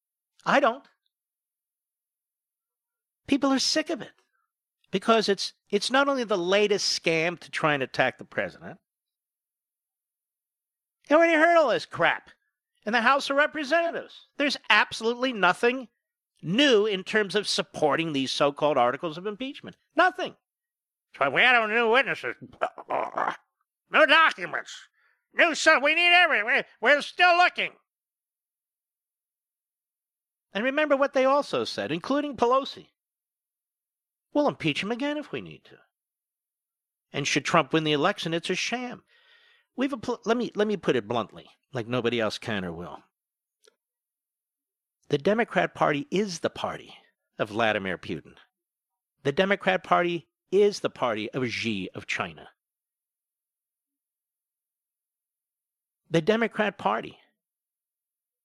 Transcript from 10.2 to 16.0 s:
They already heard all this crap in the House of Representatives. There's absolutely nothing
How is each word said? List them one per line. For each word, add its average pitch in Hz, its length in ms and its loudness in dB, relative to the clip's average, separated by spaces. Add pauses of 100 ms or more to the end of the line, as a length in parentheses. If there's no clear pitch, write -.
They 285 60 4
already 330 180 6
heard 330 240 4
all 294 120 4
this 175 160 0
crap 151 440 0 (560)
in 214 80 -6
the 240 80 2
House 262 280 2
of 277 60 -2
Representatives. 294 920 -2 (100)
There's 277 180 -2 (140)
absolutely 240 640 2
nothing 226 560 0 (520)